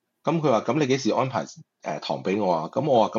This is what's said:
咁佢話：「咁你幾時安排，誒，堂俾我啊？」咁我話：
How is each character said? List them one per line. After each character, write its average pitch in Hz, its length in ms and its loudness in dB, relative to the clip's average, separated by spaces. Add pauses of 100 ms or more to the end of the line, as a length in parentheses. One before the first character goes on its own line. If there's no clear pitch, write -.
(240)
咁 165 160 0
佢 151 120 2
話： 107 140 2
「咁 127 140 0
你 151 80 2
幾 131 120 2
時 110 120 0
安 123 180 0
排， 110 160 -4
誒， - 540 -12
堂 73 220 -6
俾 92 220 -2
我 92 100 2
啊？」 80 180 -2
咁 139 160 -2
我 120 200 6
話： - 120 -2